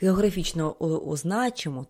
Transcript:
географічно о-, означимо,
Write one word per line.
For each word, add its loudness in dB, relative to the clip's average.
географічно 2
о-, -2
означимо, -2